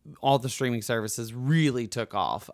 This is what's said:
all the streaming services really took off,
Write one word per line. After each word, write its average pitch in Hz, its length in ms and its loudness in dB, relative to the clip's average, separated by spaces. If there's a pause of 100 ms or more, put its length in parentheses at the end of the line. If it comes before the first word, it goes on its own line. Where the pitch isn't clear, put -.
(200)
all 135 180 4
the 127 100 -4
streaming 120 340 -2
services 113 520 -4
really 127 540 2
took 113 260 -6
off, 90 400 0